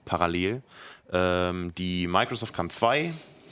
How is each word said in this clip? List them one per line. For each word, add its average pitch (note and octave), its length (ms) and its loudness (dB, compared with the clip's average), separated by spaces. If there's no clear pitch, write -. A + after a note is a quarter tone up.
parallel. F2+ 580 0
Ähm, F2+ 640 2
die F2+ 300 -2
Microsoft A2 480 0
kann E2+ 160 -2
zwei D3 420 2